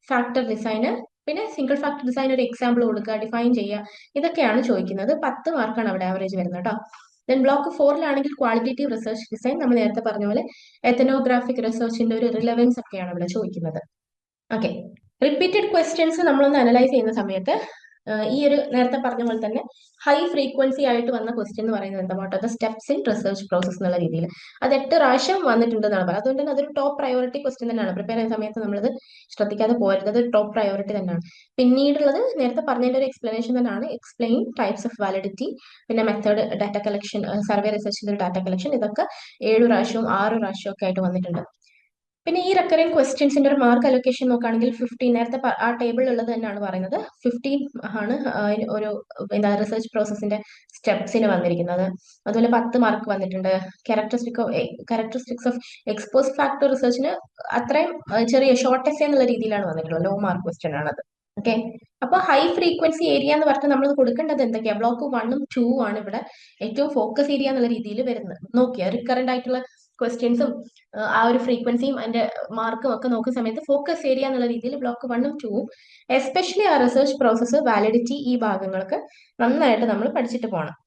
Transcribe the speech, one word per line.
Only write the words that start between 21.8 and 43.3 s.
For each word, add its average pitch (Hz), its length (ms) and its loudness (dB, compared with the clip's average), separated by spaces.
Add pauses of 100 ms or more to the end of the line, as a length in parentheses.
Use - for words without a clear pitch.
എന്താ? 185 180 -4
What 190 140 -6
are 190 100 -2
the 233 120 -2
steps 226 360 -4
in 359 80 0 (100)
research 202 300 -2 (100)
process 180 280 0
എന്നുള്ള 180 180 0
രീതിയിൽ 170 300 -2 (360)
അത് 262 120 2
എട്ട് 269 260 0
പ്രാവശ്യം 269 400 4 (100)
വന്നിട്ടുണ്ടെന്നാണ് 214 540 2
പറയുന്നത്. 185 180 -2
അതുകൊണ്ട് 269 200 0
തന്നെ 285 120 -2
അതൊരു 285 240 -2
ടോപ്പ് 285 200 0
പ്രയോറിറ്റി 254 440 -2
ക്വസ്റ്റ്യൻ 254 280 -4
തന്നെയാണ്. 208 260 -2
പ്രിപ്പയർ 226 220 -4
ചെയ്യുന്ന 226 180 -2
സമയത്ത് 214 280 -6
നമ്മളത് 202 240 -2 (460)
ശ്രദ്ധിക്കാതെ 214 480 0
പോരുത്. 196 300 2
അത് 240 80 2 (140)
ടോപ്പ് 208 200 2
പ്രയോറിറ്റി 202 440 -2
തന്നെയാണ്. 175 220 -4 (380)
പിന്നീടുള്ളത് 277 640 4 (200)
നേരത്തെ 254 280 0
പറഞ്ഞതിന്റെ 254 300 2
ഒരു 269 120 0
എക്സ്പ്ലനേഷൻ 233 480 -4
തന്നെയാണ്. 240 280 0 (120)
Explain 233 400 -2 (220)
types 202 280 -2
of - 60 -8 (100)
validity, 196 460 -4 (380)
പിന്നെ 226 220 2
മെത്തേഡ്, 208 340 0 (160)
ഡാറ്റ 202 260 -2
കളക്ഷൻ, 202 400 -4
ഏഹ്, 208 240 -2
സർവേ 208 260 2
റിസർച്ചിന്റെ 208 360 -4
ഒരു 202 120 -4
ഡാറ്റ 185 240 -2
കളക്ഷൻ, 190 320 -2
ഇതൊക്കെ 214 260 -2 (440)
ഏഴ് 226 160 6
പ്രാവശ്യവും 226 420 2 (120)
ആറ് 214 220 0
പ്രാവശ്യവും 196 320 -6
ഒക്കെ 202 140 -4
ആയിട്ട് 185 200 0
വന്നിട്ടുണ്ട്. 180 360 -4 (840)
പിന്നെ 339 220 0
ഈ - 40 0
റിക്കറിംഗ് 330 420 4
ക്വസ്റ്റ്യൻസിന്റെ 277 560 4